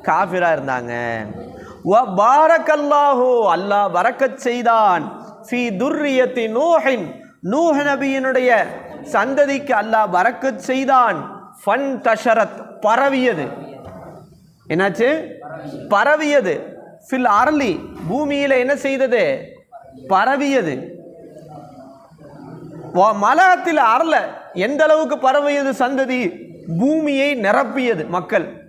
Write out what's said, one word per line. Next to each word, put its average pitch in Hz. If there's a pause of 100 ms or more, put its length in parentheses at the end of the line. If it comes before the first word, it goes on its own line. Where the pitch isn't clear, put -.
காஃபிரா 175
இருந்தாங்க. 120 (680)
"வ 202 (180)
பாரக்கல்லாஹு, 285
அல்லாஹ் 202
பரக்கத் 247
செய்தான், 233 (240)
ஃபீ -
துர்ரியத்தி 247
நூஹின், 269 (220)
நூஹ் 285
நபியினுடைய 262 (360)
சந்ததிக்கு 269
அல்லாஹ் 220
பரக்கத் 226
செய்தான். 247 (220)
ஃபன் 240
தஷரத், -
பரவியது." 240 (1200)
என்னாச்சு? 202 (600)
பரவியது. 277 (320)
"ஃபில் 254
அர்லி, 233 (300)
பூமியில 277
என்ன 254
செய்தது? 240 (600)
பரவியது." 233 (2000)
"வ 202
மலஅத்தில் 330
அர்ல", 269 (360)
எந்த 254
அளவுக்கு 311
பரவியது 277
சந்ததி? 254 (280)
பூமியை 285
நிரப்பியது 226
மக்கள். 180